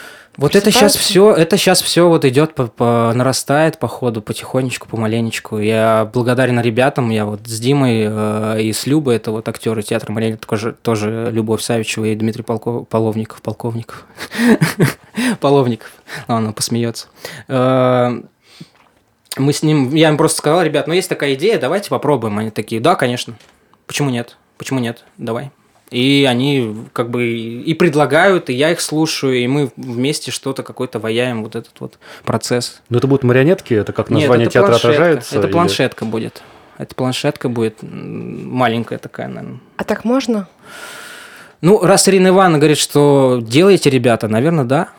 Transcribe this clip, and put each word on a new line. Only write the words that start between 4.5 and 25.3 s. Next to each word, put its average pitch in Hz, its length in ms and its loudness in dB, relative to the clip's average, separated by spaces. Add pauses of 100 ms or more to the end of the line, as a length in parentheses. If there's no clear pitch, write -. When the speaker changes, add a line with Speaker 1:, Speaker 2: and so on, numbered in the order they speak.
Speaker 1:
помаленечку. 113 680 -4
Я 110 560 2
благодарен 123 480 2
ребятам, 123 480 0
я 110 160 0
вот 104 220 -6
с 113 120 -8
Димой, 120 480 2
э, 107 540 -2
и 110 140 0
с - 120 -6
Любой, 135 300 0
это 113 140 -6
вот 110 180 -6
актёры 113 340 -4
театра 110 300 -4
Марионеток, 110 320 -4
тоже, 110 380 -4
тоже 113 500 -2
Любовь 110 300 -2
Савичева 110 420 -2
и 110 100 0
Дмитрий 110 280 -4
Полко-, 117 420 -6
Половников, 110 560 -4
Полковников. 113 640 -10 (720)
<laughs> 220 640 -2
Половников. 139 500 2 (380)
Ладно, 113 200 -2
он 110 40 -6
посмеётся. 117 540 -4 (420)
Э, 127 720 2 (1200)
мы 139 160 2
с - 80 -4
ним, 151 320 2
я 156 160 6
им 147 80 0
просто 160 180 2
сказал: 165 260 0
«Ребят, 151 240 -2
ну 156 60 -4
есть 180 160 -2
такая 143 240 -2
идея, 170 260 0
давайте 156 300 -4
попробуем». 120 500 -2
Они 110 120 -4
такие: 113 320 -6
«Да, 170 120 4
конечно. 123 420 -4 (500)
Почему 143 240 -2
нет? 120 260 -6 (220)
Почему 135 220 -4
нет? 113 220 -6 (140)
Давай». 120 340 -8 (420)